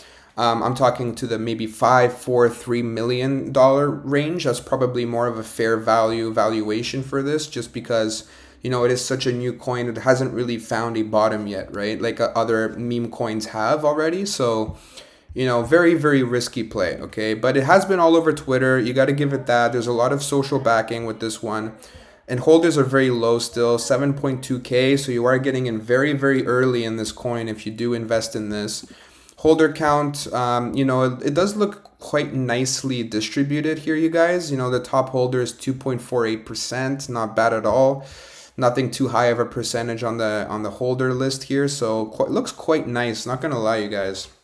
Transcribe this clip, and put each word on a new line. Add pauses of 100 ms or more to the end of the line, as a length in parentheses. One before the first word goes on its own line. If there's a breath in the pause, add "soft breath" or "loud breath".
(360 loud breath)
Um,
I'm
talking
to
the
maybe
five,
four,
three
million
dollar
range.
That's
probably
more
of
a
fair
value
valuation
for
this,
just
because, (320 loud breath)
you
know,
it
is
such
a
new
coin.
It
hasn't
really
found
a
bottom
yet,
right?
Like,
uh,
other
meme
coins
have
already.
So, (580 loud breath)
you
know,
very,
very
risky
play,
okay?
But
it
has
been
all
over
Twitter.
You
gotta
give
it
that.
There's
a
lot
of
social
backing
with
this
one. (520 loud breath)
And
holders
are
very
low
still,
seven
point
two
K.
So
you
are
getting
in
very,
very
early
in
this
coin
if
you
do
invest
in
this. (460 loud breath)
Holder
count,
um,
you
know,
it,
it
does
look
quite
nicely
distributed
here,
you
guys.
You
know,
the
top
holder
is
two
point
four
eight
percent,
not
bad
at
all. (500 loud breath)
Nothing
too
high
of
a
percentage
on
the,
on
the
holder
list
here,
so
qu-,
looks
quite
nice,
not
gonna
lie,
you
guys. (160)